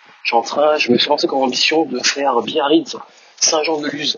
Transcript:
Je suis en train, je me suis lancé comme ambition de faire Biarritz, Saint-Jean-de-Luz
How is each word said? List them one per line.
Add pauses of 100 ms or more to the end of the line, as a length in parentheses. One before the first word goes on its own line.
(240)
Je
suis
en
train,
je
me
suis
lancé
comme
ambition
de
faire
Biarritz, (400)
Saint-Jean-de-Luz